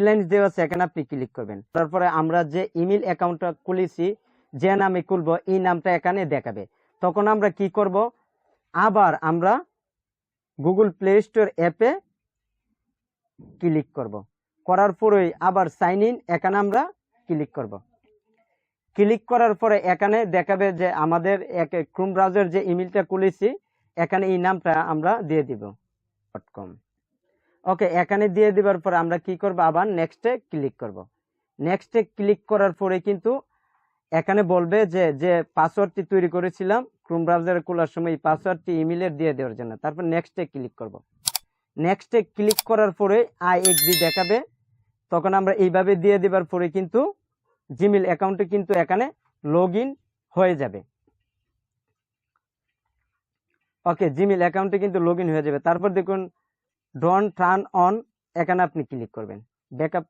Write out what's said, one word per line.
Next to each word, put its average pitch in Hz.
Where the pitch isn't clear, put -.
লাইনস 214
দেওয়া 202
আছে, 180
এখানে 175
আপনি 156
ক্লিক 127
করবেন। 107
তারপরে 175
আমরা 160
যে 180
ইমেইল 202
অ্যাকাউন্টটা 175
খুলেছি, 185
যে 190
নামে 185
খুলবো, 165
এই 190
নামটা 175
এখানে 185
দেখাবে। 110
তখন 180
আমরা 208
কি 196
করব? 196
আবার 190
আমরা 170
Google 190
Play 196
Store 208
অ্যাপে 175
ক্লিক 156
করব। 110
করার 190
পরেই 202
আবার 185
sign 185
in, 247
এখানে 185
আমরা 202
ক্লিক 151
করব। 107
ক্লিক 208
করার 233
পরে 214
এখানে 202
দেখাবে 190
যে 180
আমাদের 170
এক, 160
Chrome 190
ব্রাউজার 190
যে 190
ইমেইলটা 180
খুলেছি, 190
এখানে 190
এই 185
নামটা 180
আমরা 156
দিয়ে 151
দিব, 107
ডট 104
কম। 98
ওকে, 190
এখানে 202
দিয়ে 214
দেওয়ার 196
পর 185
আমরা 170
কি 190
করব? 190
আবার 175
নেক্সটে 165
ক্লিক 143
করব। 104
নেক্সটে 196
ক্লিক 202
করার 196
পরে 185
কিন্তু 202
এখানে 190
বলবে 175
যে, 185
যে 180
পাসওয়ার্ডটি 175
তৈরি 180
করেছিলাম 185
Chrome 170
ব্রাউজারে 170
খোলার 170
সময়, 170
এই -
পাসওয়ার্ডটি 170
ইমেইলের 170
দিয়ে 156
দেওয়ার 127
জন্য। 117
তারপর 156
নেক্সটে 170
ক্লিক 127
করব। 104
নেক্সটে 202
ক্লিক 208
করার 214
পরে 202
I -
agree 170
দেখাবে। 185
তখন 175
আমরা 190
এইভাবে 185
দিয়ে 202
দেবার 185
পরে 175
কিন্তু 190
Gmail 196
অ্যাকাউন্টে 190
কিন্তু 202
এখানে 196
log 175
in 269
হয়ে 180
যাবে। 101
ওকে, 170
Gmail 196
অ্যাকাউন্টে 190
কিন্তু 196
log 175
in 170
হয়ে 151
যাবে। 143
তারপর 170
দেখুন 190
don't 190
turn 185
on, 190
এখানে 180
আপনি 151
ক্লিক 117
করবেন। 101
ব্যাকআপ 160